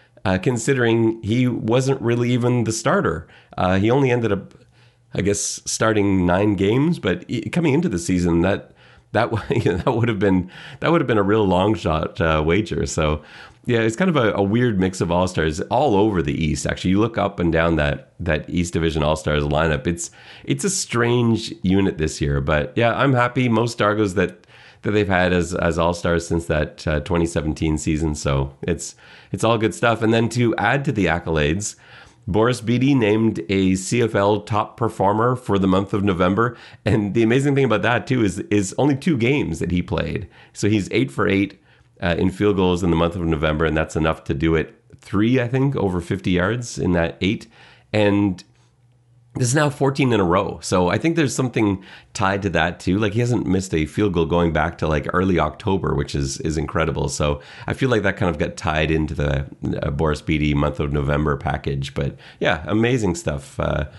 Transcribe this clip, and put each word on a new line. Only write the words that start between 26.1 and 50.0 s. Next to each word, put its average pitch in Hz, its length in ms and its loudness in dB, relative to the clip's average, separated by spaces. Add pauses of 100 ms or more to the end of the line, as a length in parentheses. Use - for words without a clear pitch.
since 85 180 -2
that, 76 420 -4
uh, 76 120 0
twenty 85 260 0
seventeen 78 540 -2
season. 78 340 -2
So 69 480 -2
it's, - 340 -6 (360)
it's 98 120 -6
all 113 140 4
good 107 160 0
stuff. 113 300 0
And 110 100 4
then 113 160 2
to 120 280 0
add 131 280 0
to 143 60 -2
the 104 160 0
accolades, 82 680 0 (520)
Boris 110 340 2
Beatty 120 320 2
named 110 560 2
a 95 240 2
C 117 300 0
F 110 100 0
L 101 280 2
top - 360 -4
performer 110 580 0
for 101 220 -2
the 98 100 2
month 98 260 2
of 101 100 0
November. 98 520 2 (300)
And 104 300 0
the 117 80 4
amazing 135 320 2
thing 135 100 2
about 110 160 0
that, 113 240 0
too, 127 180 0
is, 95 140 0 (140)
is 104 260 0
only 143 180 2
two 143 220 0
games 113 400 0
that 85 140 -4
he 87 100 2
played. 80 460 -4 (260)
So - 160 -2
he's 104 220 2
eight 135 200 0
for 104 160 -2
eight, 98 320 0 (440)
uh, 87 160 0
in 92 100 2
field 101 260 0
goals 90 280 2
in 87 80 2
the 82 40 2
month 85 200 0
of 87 100 -4
November, 78 400 0
and 78 100 0
that's 80 200 -2
enough 80 300 -2
to 82 100 -4
do 80 180 0
it. - 260 -2 (220)
Three, 117 400 0
I 120 60 -2
think, 135 280 0
over 90 240 0
fifty 92 320 -2
yards 107 460 0
in 90 140 0
that 85 280 0
eight. 110 280 -2 (440)
And 101 520 0 (920)
this 127 140 -2
is 127 60 0
now 151 140 4
fourteen 135 420 0